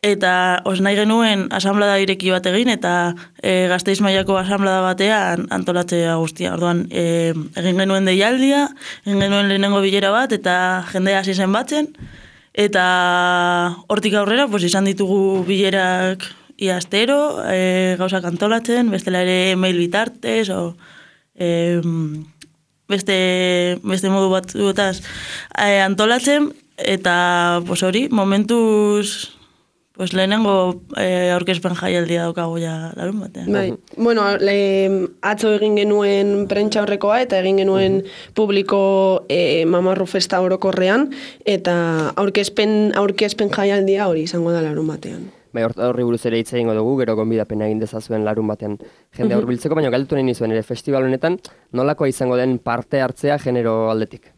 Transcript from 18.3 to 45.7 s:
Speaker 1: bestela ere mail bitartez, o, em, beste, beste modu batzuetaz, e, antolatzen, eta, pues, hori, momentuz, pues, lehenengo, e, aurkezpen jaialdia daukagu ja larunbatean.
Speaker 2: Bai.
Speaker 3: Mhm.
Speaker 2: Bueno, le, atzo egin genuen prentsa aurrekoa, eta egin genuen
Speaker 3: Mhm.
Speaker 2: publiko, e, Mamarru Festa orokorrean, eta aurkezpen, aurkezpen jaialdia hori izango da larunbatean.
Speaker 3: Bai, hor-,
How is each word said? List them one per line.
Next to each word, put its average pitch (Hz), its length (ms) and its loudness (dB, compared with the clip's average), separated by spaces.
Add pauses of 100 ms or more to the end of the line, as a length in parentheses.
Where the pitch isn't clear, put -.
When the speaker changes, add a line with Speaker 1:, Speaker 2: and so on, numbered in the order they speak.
Speaker 1:
bestela 185 320 -2
ere 185 340 2
mail 185 220 0
bitartez, 220 720 -2
o, 175 260 -4 (580)
em, 170 880 -2 (640)
beste, 180 960 0
beste 190 280 -2
modu 190 200 2
batzuetaz, 190 720 0 (580)
e, 202 240 4
antolatzen, 247 680 2 (240)
eta, 175 920 2
pues, 180 160 -2
hori, 208 260 0
momentuz, 208 1300 2 (640)
pues, 185 160 -4
lehenengo, 190 680 2 (160)
e, 180 340 0
aurkezpen 180 440 -2
jaialdia 175 480 -2
daukagu 170 360 -4
ja 165 360 -6
larunbatean. 185 580 -8
Speaker 2:
Bai. 196 200 0
Speaker 3:
Mhm. - 60 -10 (260)
Speaker 2:
Bueno, 226 220 2 (120)
le, 196 720 2 (140)
atzo 214 320 0
egin 208 220 2
genuen 202 680 2
prentsa 208 340 0
aurrekoa, 202 420 0
eta 240 180 0
egin 190 180 2
genuen 190 440 2
Speaker 3:
Mhm. - 320 -16
Speaker 2:
publiko, 196 920 2
e, 165 380 2
Mamarru 185 400 2
Festa 180 340 -2
orokorrean, 190 720 0 (340)
eta 175 720 0
aurkezpen, 202 800 0
aurkezpen 202 560 0
jaialdia 196 580 0
hori 160 140 0
izango 170 300 -2
da 170 100 0
larunbatean. 156 680 -6 (200)
Speaker 3:
Bai, 113 120 -2
hor-, 113 160 -2